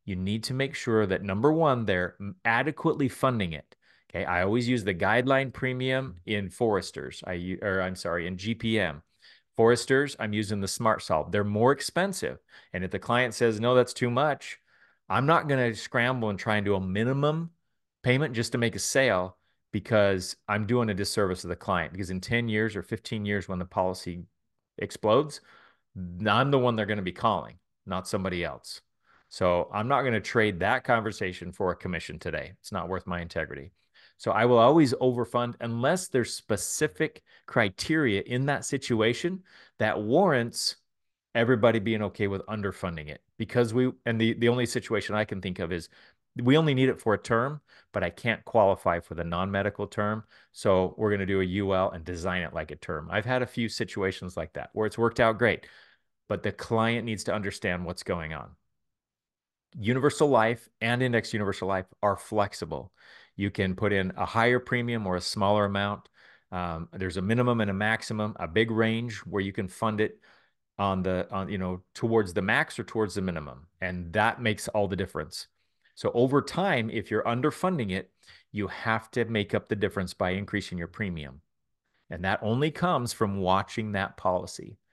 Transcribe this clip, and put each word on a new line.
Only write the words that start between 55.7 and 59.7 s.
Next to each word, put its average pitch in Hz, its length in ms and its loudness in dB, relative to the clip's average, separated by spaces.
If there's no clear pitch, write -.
but 101 140 -2
the 104 100 -2
client 117 540 0
needs 110 200 -6
to 101 100 0
understand 95 500 -4
what's 87 180 -8
going 82 300 -4
on. 64 220 -12